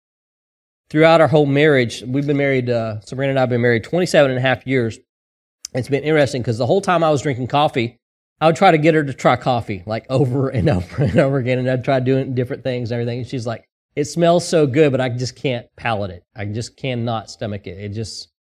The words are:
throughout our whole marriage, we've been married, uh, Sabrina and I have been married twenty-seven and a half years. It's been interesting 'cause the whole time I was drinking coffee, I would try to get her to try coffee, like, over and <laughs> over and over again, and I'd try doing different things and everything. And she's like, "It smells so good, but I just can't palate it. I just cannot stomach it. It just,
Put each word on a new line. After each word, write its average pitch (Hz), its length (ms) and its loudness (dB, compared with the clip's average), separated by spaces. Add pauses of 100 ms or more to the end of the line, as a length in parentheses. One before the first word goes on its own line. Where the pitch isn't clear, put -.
(880)
throughout 160 320 6
our 151 60 6
whole 151 180 4
marriage, 139 640 2
we've 139 180 -4
been 143 120 -2
married, 135 320 0
uh, 113 320 -4
Sabrina 135 300 -6
and 135 80 0
I 127 40 2
have 123 60 0
been 120 120 0
married 117 220 2
twenty-seven 160 480 2
and 127 60 -4
a 123 40 -2
half 131 240 -2
years. 123 320 -2 (760)
It's 127 160 -4
been 131 140 -2
interesting 147 380 0
'cause 110 160 -4
the 123 80 -2
whole 185 160 2
time 170 220 0
I 156 60 2
was 143 120 0
drinking 127 260 -4
coffee, 143 520 0 (400)
I 151 80 2
would 165 80 4
try 196 160 6
to 160 60 4
get 156 180 4
her 156 80 2
to 135 100 -6
try 139 220 2
coffee, 113 500 -4
like, 110 240 -6
over 135 400 0
and 135 200 0
<laughs> 104 80 2
over 107 260 -4
and 101 140 0
over 139 200 2
again, 127 220 -2
and 127 100 -2
I'd 127 140 -2
try 135 160 0
doing 131 340 0
different 123 300 -6
things 123 280 -4
and 120 80 -4
everything. 120 200 -4
And 120 80 -10
she's 120 200 -8
like, 113 200 -10 (280)
"It 147 100 -2
smells 170 420 2
so 156 200 2
good, 143 240 4
but 123 100 0
I 131 80 -2
just 123 260 -6
can't 123 400 -6
palate 104 360 -4
it. 87 120 -18 (120)
I 104 100 -10
just 107 320 -10
cannot 117 520 -6
stomach 104 380 -10
it. 92 100 -14
It 104 120 -12
just, 107 400 -12 (160)